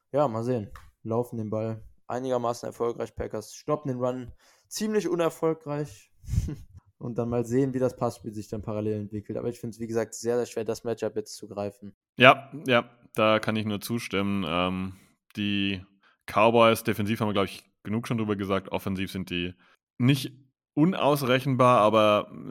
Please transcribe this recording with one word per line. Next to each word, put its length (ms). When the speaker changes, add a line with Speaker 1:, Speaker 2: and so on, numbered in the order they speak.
Speaker 1:
ja, 160
mal 160
sehen. 260
Laufen 320
den 140
Ball 300
einigermaßen 600
erfolgreich, 480
Packers 400
stoppen 340
den 100
Run 320
ziemlich 400
unerfolgreich 1040
<laughs> 760
und 180
dann 140
mal 160
sehen, 260
wie 60
das 180
Passspiel 380
sich 140
dann 120
parallel 400
entwickelt. 380
Aber 100
ich 100
find's, 220
wie 60
gesagt, 280
sehr, 220
sehr 80
schwer, 200
das 200
Matchup 320
jetzt 200
zu 120
greifen. 460
Speaker 2:
Ja, 340
ja, 240
da 240
kann 180
ich 80
nur 160
zustimmen. 640
Ähm, 500
die 460
Cowboys 580
defensiv 360
haben 80
wir, 60
glaub 120
ich, 180
genug 220
schon 120
drüber 180
gesagt. 340
Offensiv 400
sind 200
die 240
nicht 360
unausrechenbar, 1080
aber 500